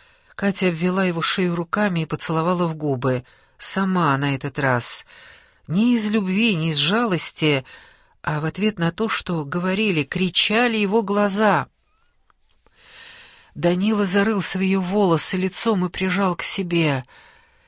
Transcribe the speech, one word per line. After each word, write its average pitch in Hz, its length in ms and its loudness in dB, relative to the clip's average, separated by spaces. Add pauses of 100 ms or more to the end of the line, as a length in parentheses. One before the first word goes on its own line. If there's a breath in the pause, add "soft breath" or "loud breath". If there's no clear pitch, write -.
(340 soft breath)
Катя 190 340 0
обвела 180 360 0
его 170 180 0
шею 180 320 0
руками 175 460 0
и 156 60 -2
поцеловала 170 600 0
в 160 80 -2
губы. 131 500 -2 (320 soft breath)
Сама 180 640 0
на 139 160 0
этот 139 240 -6
раз. 131 480 0 (640 loud breath)
Не 220 260 4
из 214 160 0
любви, 208 460 0
не 160 140 0
из 151 60 -2
жалости, 156 880 0 (560 loud breath)
а 151 200 -4
в 151 40 -6
ответ 196 340 -2
на 170 120 0
то, 214 180 -4
что 165 360 -4
говорили, 180 580 -2
кричали 214 760 0
его 208 260 2
глаза. 202 680 2 (1900 loud breath)
Данила 185 520 2
зарылся 196 520 0
в - 20 -2
её 190 200 2
волосы 185 560 2
лицом 185 500 0
и - 20 -2
прижал 185 460 0
к - 80 -8
себе. 165 640 0 (640 soft breath)